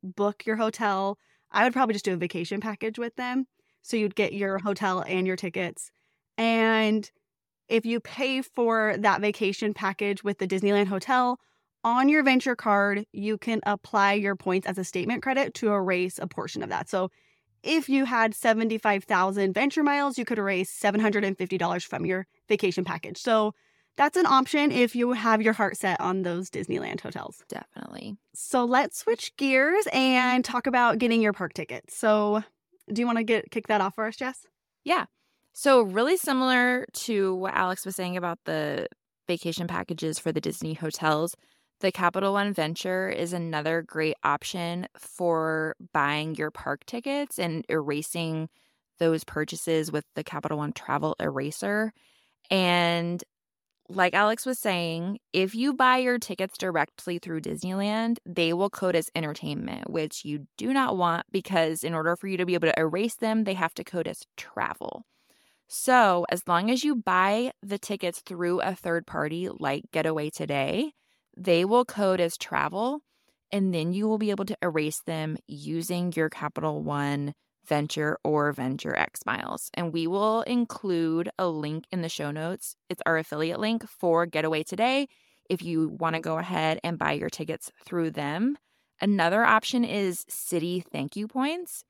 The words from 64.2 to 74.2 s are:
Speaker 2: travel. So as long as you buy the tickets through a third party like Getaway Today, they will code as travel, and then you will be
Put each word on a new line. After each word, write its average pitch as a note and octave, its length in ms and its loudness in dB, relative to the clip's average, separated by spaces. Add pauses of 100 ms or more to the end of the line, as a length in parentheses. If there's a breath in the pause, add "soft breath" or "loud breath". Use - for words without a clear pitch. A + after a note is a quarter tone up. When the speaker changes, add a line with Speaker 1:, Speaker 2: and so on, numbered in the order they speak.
Speaker 2:
travel. - 680 -8 (640)
So G#3 600 4
as - 200 -4
long F3+ 240 4
as B3+ 100 0
you C#4+ 140 2
buy G3+ 560 2 (100)
the G3+ 160 -6
tickets F#3 480 -4
through F3 360 -2
a F#3 120 -2
third E3+ 320 -4
party D#3+ 420 -4
like C#3+ 440 -4
Getaway D#3+ 380 -2
Today, D#3 640 -2 (480)
they F3+ 240 4
will A#3 200 4
code F#3+ 360 0
as E3+ 160 0
travel, G3 640 -2 (520)
and G3 200 2
then E3 200 0
you G3+ 160 0
will G#3+ 100 2
be G#3 120 0